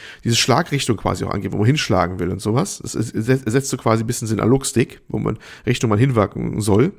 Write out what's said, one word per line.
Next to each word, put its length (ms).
diese 120
Schlagrichtung 600
quasi 280
auch 100
angeben, 200
wo 40
man 80
hinschlagen 520
will 120
und 100
sowas. 420
Das 120
ist, 200
set-, 360
setzt 180
so 80
quasi 280
ein 20
bisschen 220
den 120
Analogstick, 680
wo 100
man, 200
Richtung 240
man 80
hinwirken 640
soll. 360